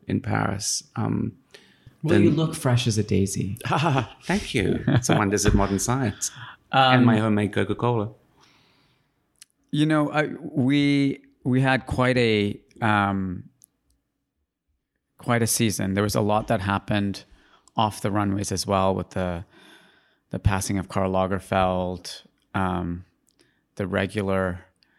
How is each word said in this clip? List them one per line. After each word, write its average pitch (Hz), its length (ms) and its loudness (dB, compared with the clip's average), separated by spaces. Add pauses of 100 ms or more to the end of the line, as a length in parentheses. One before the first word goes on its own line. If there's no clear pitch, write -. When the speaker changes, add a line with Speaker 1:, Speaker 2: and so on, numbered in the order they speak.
Speaker 1:
in 98 140 0
Paris. 104 600 -2 (140)
Um, 110 380 -2 (680)
Speaker 2:
Well, 156 140 2
Speaker 1:
than 101 80 6
Speaker 2:
you - 80 6
look 156 240 0
fresh 120 320 0
as 107 100 0
a 107 60 0
daisy. 98 580 -2
Speaker 1:
<laughs> - 60 -10 (560)
Thank 196 320 -4
you. 104 320 0
It's - 200 2
the - 100 2
wonders 101 280 2
of 101 80 4
modern 98 240 2
science. 120 540 -2 (400)
Speaker 2:
Um, 131 240 4
Speaker 1:
And 127 100 6
my 113 140 6
homemade 104 340 0
Coca-Cola. 104 560 -2 (1600)
Speaker 2:
You 151 140 2
know, 151 260 2
I, 151 160 0 (120)
we, 143 840 2 (220)
we 131 180 2
had 131 240 2
quite 127 320 2
a, 107 420 2 (220)
um, 101 600 0 (1700)
quite 120 240 0
a 113 60 0
season. 98 460 -2
There 101 100 2
was 104 120 -2
a 113 60 0
lot 104 260 0
that 113 140 0
happened 101 640 -2 (500)
off 107 260 -2
the 101 100 -4
runways 101 400 -2
as 92 140 -4
well, 95 300 2
with 92 160 -6
the, 90 340 -6 (840)
the - 100 -6
passing 98 400 -2
of 87 100 -8
Karl 95 220 -2
Lagerfeld, 92 1120 -2 (320)
um, 90 500 -4 (720)
the 104 100 -6
regular 95 800 -2 (340)